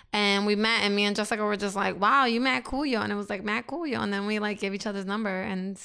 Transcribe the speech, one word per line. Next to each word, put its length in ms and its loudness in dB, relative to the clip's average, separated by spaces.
And 320 2
we 100 4
met, 280 2
and 120 2
me 100 4
and 100 2
Jessica 280 0
were 140 2
just 180 -2
like, 240 0
"Wow, 260 6
you 140 2
met 260 0
Cuyo." 360 0
And 100 -2
it 40 -2
was 140 -4
like, 140 -4
"Matt 240 -2
Cuyo." 360 -4
And 100 0
then 140 -2
we, 100 0
like, 220 -2
gave 160 -4
each 100 -8
other's 200 -6
number, 360 -4
and 440 -6